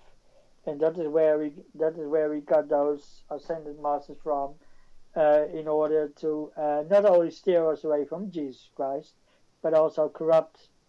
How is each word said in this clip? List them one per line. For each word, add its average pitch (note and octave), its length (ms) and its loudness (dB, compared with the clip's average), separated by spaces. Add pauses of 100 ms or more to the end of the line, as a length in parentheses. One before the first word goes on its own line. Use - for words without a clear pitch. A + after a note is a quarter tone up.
(640)
And D3 140 -8
that E3 180 0
is E3 100 -4
where D#3 300 2
we, D3+ 160 -4 (220)
that D#3 220 -2
is D#3 100 -8
where D3+ 220 0
we D3+ 120 -6
got D3 280 0
those D3 600 -2
Ascended D3 520 -10
Masters C#3+ 420 -6
from, C#3 280 -4 (640)
uh, D3+ 380 4
in D#3 140 -8
order D3+ 420 0 (120)
to, D3+ 360 -4
uh, D3+ 320 -2
not G3+ 160 6
only F3 260 6
steer E3 400 2
us D3+ 120 -6
away D3 220 0
from F3+ 260 -10
Jesus C#3+ 440 -10
Christ, C#3 380 -6 (480)
but D#3+ 120 0
also D#3 360 2
corrupt D#3+ 580 0 (220)